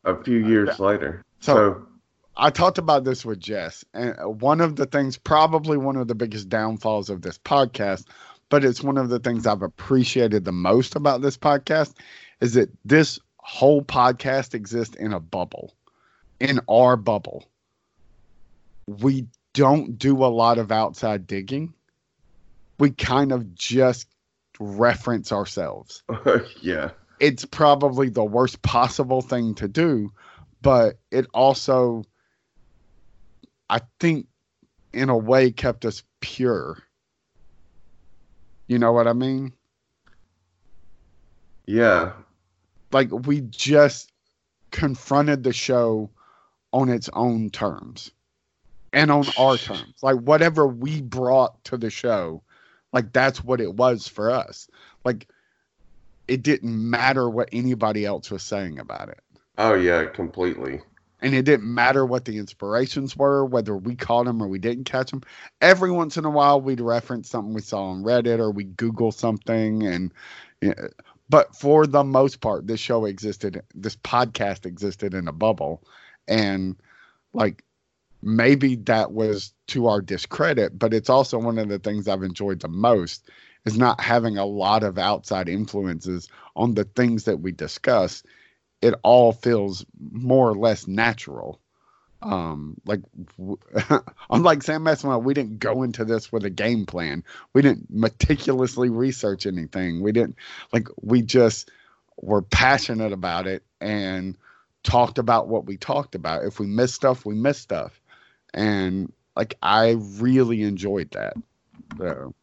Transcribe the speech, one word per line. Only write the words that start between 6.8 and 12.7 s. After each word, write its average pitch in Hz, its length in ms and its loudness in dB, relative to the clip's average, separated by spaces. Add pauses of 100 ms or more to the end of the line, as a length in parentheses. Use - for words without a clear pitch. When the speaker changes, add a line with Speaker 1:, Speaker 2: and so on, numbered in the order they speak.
Speaker 2:
of 95 100 -8
this 85 180 -12
podcast, 110 680 -2 (420)
but 143 160 4
it's 123 180 2
one 139 140 -2
of 131 120 0
the 120 100 -2
things 117 280 -4
I've 104 160 0
appreciated 117 840 0
the 95 80 -4
most 92 440 2
about 143 240 0
this 139 160 -2
podcast, 147 580 0 (460)
is 120 140 0
that 120 160 4 (140)